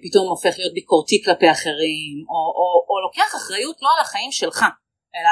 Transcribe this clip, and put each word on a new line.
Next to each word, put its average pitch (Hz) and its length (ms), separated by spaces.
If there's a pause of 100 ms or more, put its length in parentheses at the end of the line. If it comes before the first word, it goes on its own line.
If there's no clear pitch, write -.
פתאום 185 240
הופך 175 300
להיות 180 160
ביקורתי - 500
כלפי 175 260
אחרים, 156 640 (180)
או, 165 80 (180)
או, - 80 (220)
או 208 60 (120)
לוקח 370 300
אחריות 240 460
לא 269 120
על 320 60
החיים 240 320
שלך, - 280 (560)
אלא 165 160